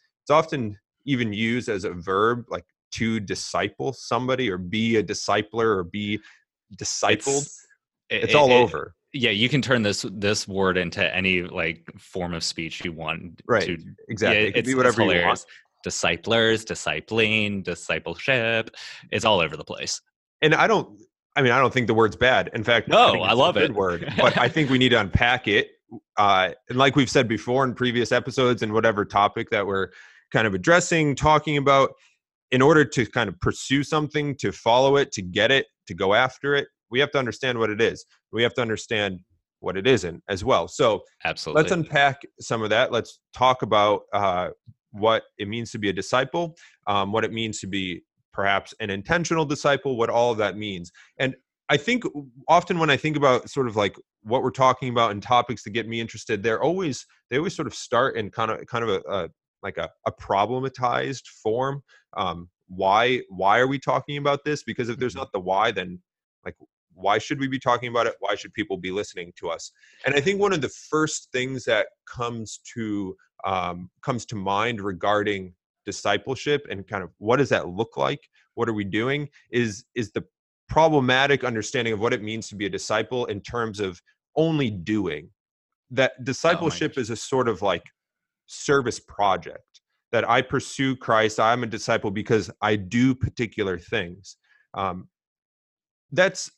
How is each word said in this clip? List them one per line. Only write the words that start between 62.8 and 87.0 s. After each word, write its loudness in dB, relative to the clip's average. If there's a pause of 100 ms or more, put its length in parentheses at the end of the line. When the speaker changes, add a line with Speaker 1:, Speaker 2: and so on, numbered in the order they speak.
Speaker 1:
why 2
are 4
we -4
talking -4
about -2
this? -4
Because -6
if -8
there's -4
Speaker 2:
Mm-hmm. -12
Speaker 1:
not -10
the -4
why, 0
then, -8 (460)
like, -12 (380)
why 0
should -6
we -2
be -6
talking 0
about 0
it? -4
Why -2
should -16
people -4
be -8
listening -8
to -10
us? -10 (340)
And 2
I 4
think 0
one 2
of -2
the -4
first -4
things -6
that 2 (180)
comes -10 (140)
to, -6 (280)
um, -6 (120)
comes -6
to -12
mind -2
regarding -2 (300)
discipleship -4
and -10
kind -6
of -14
what 2
does 2
that 0
look -6
like? 0 (340)
What -2
are -2
we -4
doing? -2 (220)
Is, -2 (120)
is -4
the -6 (440)
problematic 4
understanding -2
of -4
what 2
it -2
means -8
to -14
be -4
a -6
disciple -4
in -8
terms -6
of -6 (360)
only 0
doing. -4 (600)
That 0
discipleship 0
Speaker 2:
Oh -4